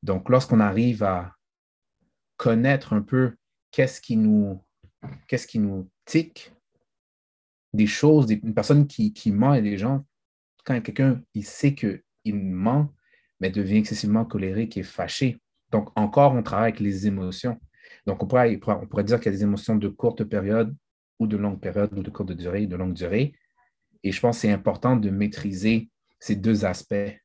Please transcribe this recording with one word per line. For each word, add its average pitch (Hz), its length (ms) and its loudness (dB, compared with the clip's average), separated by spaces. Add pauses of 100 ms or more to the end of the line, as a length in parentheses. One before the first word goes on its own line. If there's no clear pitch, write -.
Donc, 95 280 -4
lorsqu'on 127 300 4
arrive 107 440 2
à 90 320 -2 (1000)
connaître 127 560 2
un 104 80 2
peu 127 340 0 (360)
qu'est-ce 175 300 0
qui 113 160 -2
nous 107 460 2 (640)
qu'est-ce - 200 -4
qui 110 120 -6
nous 98 300 -4 (160)
tique, - 480 -4 (1200)
des 107 140 4
choses, 147 380 6
des, 110 180 0
une 110 100 -4
personne 143 340 4
qui, 107 260 -2
qui - 180 -2
ment 123 220 4
et 123 80 4
des 101 160 -2
gens, 135 280 -2 (600)
quand 127 160 -2
quelqu'un, 131 400 0 (120)
il 104 120 -6
sait 143 300 0
qu'il 101 280 -6 (220)
ment, 104 680 -2 (460)
mais 95 100 -2
devient 101 280 0
excessivement 107 480 0
colérique 104 520 -4
et 92 60 -6
fâché. 104 560 -4 (320)
Donc, 107 260 0
encore, 131 360 4
on 117 100 0
travaille 107 260 0
avec - 100 -6
les 101 280 -2
émotions. 95 520 -4 (460)
Donc, - 180 -4
on 95 40 -4
pourrait, 117 400 2
on 101 200 -2
pourrait 101 160 -2
dire 113 160 2
qu'il 107 120 0
y 98 40 -2
a - 20 -8
des 104 60 -2
émotions 101 320 0
de 104 120 0
courte - 360 -2
période 107 520 -2 (440)
ou 110 80 0
de 107 100 -2
longue 101 220 -4
période 101 380 -2
ou 98 40 -6
de 98 80 -8
courte 90 220 -8
durée, 90 340 -4
de 90 100 -6
longue 90 180 -4
durée. 101 400 -2 (680)
Et 98 80 -2
je - 80 -4
pense 113 180 2
que - 40 -8
c'est 107 100 2
important 104 440 0
de 104 140 0
maîtriser 104 800 -2 (300)
ces 107 160 -4
deux 101 300 0
aspects 101 580 -4